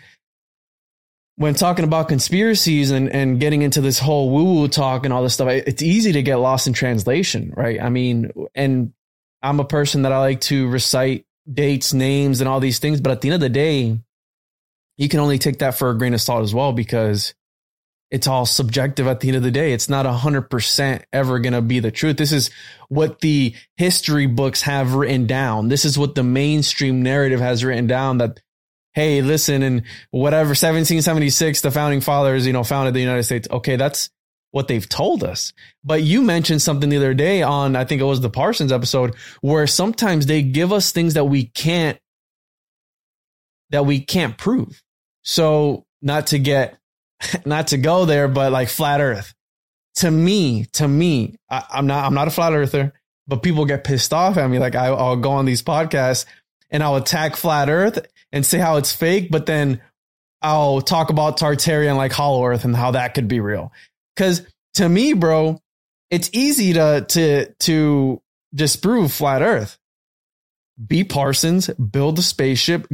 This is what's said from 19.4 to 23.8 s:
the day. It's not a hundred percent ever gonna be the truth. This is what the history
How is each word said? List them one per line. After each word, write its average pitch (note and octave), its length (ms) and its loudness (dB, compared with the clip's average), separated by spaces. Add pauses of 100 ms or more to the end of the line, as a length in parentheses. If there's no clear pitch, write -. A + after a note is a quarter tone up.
the B2 80 0
day. C#3 220 0
It's A#2 160 -4
not C3+ 180 0
a B2+ 60 -2
hundred C3 360 -2
percent C3 640 -2
ever C3 260 0
gonna B2 220 0
be A#2+ 180 0
the A2 120 -2
truth. D#3 260 -2
This D3+ 140 0
is C#3+ 180 0 (400)
what D#3 320 -2
the C#3+ 320 2 (220)
history D3+ 500 2